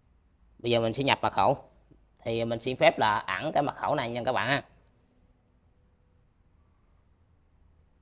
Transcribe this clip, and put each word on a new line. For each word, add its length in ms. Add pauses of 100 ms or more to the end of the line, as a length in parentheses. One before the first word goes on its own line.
(600)
Bây 120
giờ 80
mình 140
sẽ 100
nhập 180
mật 120
khẩu. 240 (640)
Thì 220
mình 140
xin 160
phép 240
là 180
ẩn 340
cái 120
mật 120
khẩu 200
này 140
nha 140
các 80
bạn 160
ha. 160 (3500)